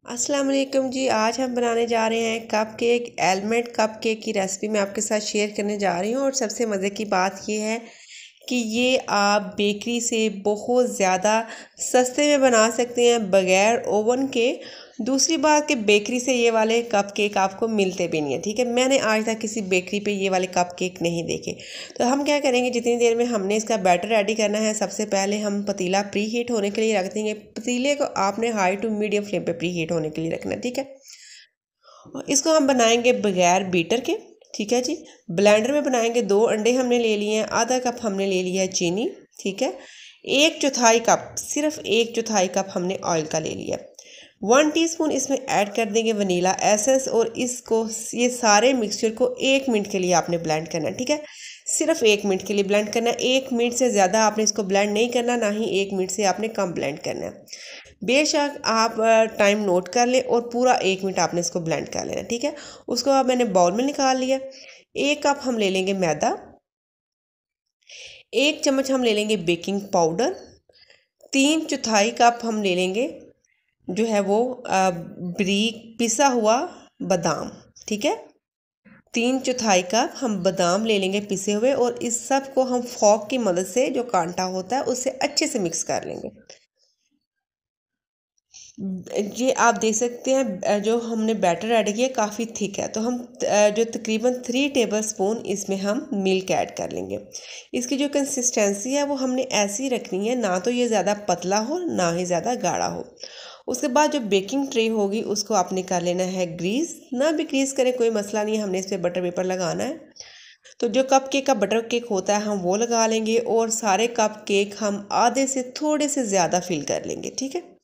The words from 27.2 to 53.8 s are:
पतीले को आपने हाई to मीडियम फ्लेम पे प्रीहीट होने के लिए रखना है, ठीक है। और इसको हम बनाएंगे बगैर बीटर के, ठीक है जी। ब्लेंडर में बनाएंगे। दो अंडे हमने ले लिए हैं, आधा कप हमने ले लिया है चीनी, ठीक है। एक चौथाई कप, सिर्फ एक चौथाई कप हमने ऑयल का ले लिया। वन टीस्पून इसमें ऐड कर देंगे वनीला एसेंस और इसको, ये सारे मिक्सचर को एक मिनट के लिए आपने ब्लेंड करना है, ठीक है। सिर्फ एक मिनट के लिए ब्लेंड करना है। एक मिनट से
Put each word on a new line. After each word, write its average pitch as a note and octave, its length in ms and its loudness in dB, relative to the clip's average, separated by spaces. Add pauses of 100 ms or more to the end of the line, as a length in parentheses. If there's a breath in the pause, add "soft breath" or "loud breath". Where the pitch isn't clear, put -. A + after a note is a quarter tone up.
पतीले B3 640 -2
को C#4+ 80 -4
आपने G3+ 460 -2
हाई G3 280 0
to G3+ 80 -6
मीडियम G#3 380 -2
फ्लेम F3+ 200 -4
पे E3+ 100 -4
प्रीहीट E3 380 -4
होने D#3 180 -2
के D#3+ 120 -6
लिए E3 100 -4
रखना - 200 -6
है, G3+ 100 -6
ठीक A#3+ 160 -4
है। C4+ 180 -8 (1200 loud breath)
और - 140 -10
इसको D4+ 240 2
हम D4+ 140 4
बनाएंगे A#3+ 460 4
बगैर F#3+ 500 4
बीटर F3+ 360 0
के, E4+ 180 -2 (380)
ठीक G#3+ 160 -4
है B3 100 4
जी। D4+ 220 -6 (280 loud breath)
ब्लेंडर G#3 400 6
में D4 120 2
बनाएंगे। A#3+ 380 2
दो G3+ 200 4
अंडे A3 300 2
हमने B3 280 2
ले A3 180 2
लिए G#3 180 0
हैं, A3 100 0
आधा A#3 340 0
कप B3 220 -2
हमने G3 240 -2
ले F#3 180 0
लिया F#3 180 0
है F#3 60 2
चीनी, F#3 420 -2 (320)
ठीक G3 200 -4
है। D#4 160 -4 (480 loud breath)
एक D#4 360 2
चौथाई A#3+ 380 4
कप, G3+ 380 0
सिर्फ D4 420 -4
एक A3+ 360 0
चौथाई A3 320 0
कप F#3+ 220 -2
हमने F3+ 340 -4
ऑयल D#3+ 220 0
का D#3 140 -4
ले D#3+ 100 -6
लिया। - 280 -6 (640 loud breath)
वन C#4 260 6
टीस्पून D#4+ 420 0
इसमें C4+ 340 -2
ऐड G3+ 280 0
कर A#3 120 0
देंगे A3 280 0
वनीला F#3 380 2 (120)
एसेंस C4 440 2
और A3+ 300 2
इसको, A3+ 500 -2 (260)
ये A#3+ 160 2
सारे A#3+ 440 4
मिक्सचर A3 360 -2
को B3 320 0
एक C4+ 280 2
मिनट G#3 220 0
के G3 80 -2
लिए F3+ 140 2
आपने E3+ 240 2
ब्लेंड D#3+ 300 -2
करना D#3+ 200 -4
है, F#3+ 100 -2
ठीक B3+ 120 -6
है। D4+ 140 0 (420 loud breath)
सिर्फ - 380 0
एक G#3 220 4
मिनट F#3+ 220 0
के G#3 60 -4
लिए G3+ 100 2
ब्लेंड G#3 300 0
करना A#3 160 2
है। - 60 0
एक C4 380 0
मिनट A#3+ 200 0
से B3 160 2